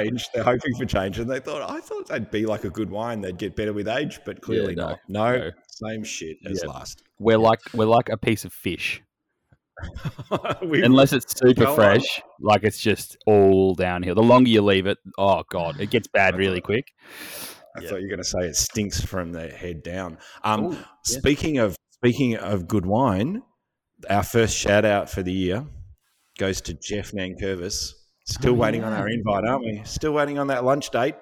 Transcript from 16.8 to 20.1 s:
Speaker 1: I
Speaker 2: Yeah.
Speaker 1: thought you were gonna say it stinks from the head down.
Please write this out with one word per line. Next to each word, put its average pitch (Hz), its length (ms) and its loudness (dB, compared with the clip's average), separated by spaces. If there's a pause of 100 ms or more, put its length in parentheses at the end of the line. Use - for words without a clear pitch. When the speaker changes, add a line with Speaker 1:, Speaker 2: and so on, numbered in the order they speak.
Speaker 1:
I - 40 -14
Speaker 2:
Yeah. 85 100 -14
Speaker 1:
thought 101 100 -6
you 98 60 -8
were 95 40 -6
gonna 92 140 -6
say 92 160 -4
it 82 160 -2
stinks - 440 -4
from 87 320 -6
the 82 160 -10
head 85 340 -12
down. 87 360 -10 (260)